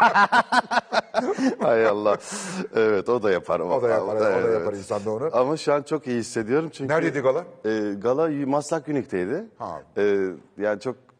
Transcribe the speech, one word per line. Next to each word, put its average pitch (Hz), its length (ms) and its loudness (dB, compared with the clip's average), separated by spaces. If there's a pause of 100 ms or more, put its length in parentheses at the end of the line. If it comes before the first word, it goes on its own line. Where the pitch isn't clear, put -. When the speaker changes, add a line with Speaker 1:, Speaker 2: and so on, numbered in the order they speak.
Speaker 1:
<laughs> 240 1600 2
Hay 120 260 4
Allah. 104 300 2 (580)
Evet, 107 340 2
o 120 140 2
da 104 80 2
yapar. 85 300 0
Speaker 2:
O 90 220 0
da 120 60 2
yapar, 107 280 0
Speaker 1:
Evet, 110 60 2
Speaker 2:
o - 20 4
da 107 60 4 (100)
Speaker 1:
evet. 113 200 2
Speaker 2:
yapar 101 120 -2
insan 101 320 -6
da 110 60 -2
onu. 120 220 -4
Speaker 1:
Ama 127 240 2
şu 151 180 0
an 147 80 0
çok 151 240 -4
iyi 123 120 -2
hissediyorum 120 540 -2
çünkü 139 220 -4
Speaker 2:
Neredeydi 165 260 0
gala? 131 240 2 (200)
Speaker 1:
E, 107 340 -2
gala 139 480 0
Maslak 147 420 -2
Ünlük'teydi. 127 560 -4 (140)
Speaker 2:
Ha. 87 240 -10 (140)
Speaker 1:
E, 101 300 2 (320)
yani 104 220 -2
çok 123 160 -8 (240)